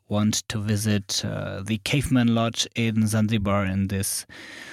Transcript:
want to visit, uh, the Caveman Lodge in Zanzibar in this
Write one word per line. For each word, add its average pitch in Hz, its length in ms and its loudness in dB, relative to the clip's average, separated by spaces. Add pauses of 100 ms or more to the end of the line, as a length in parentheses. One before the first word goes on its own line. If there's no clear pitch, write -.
want 107 400 0
to 110 100 -4
visit, 104 680 0
uh, 101 400 -6
the 110 140 -2
Caveman 127 560 2
Lodge 117 420 0
in 110 320 2
Zanzibar 104 560 2
in 95 240 0
this 98 360 -2 (480)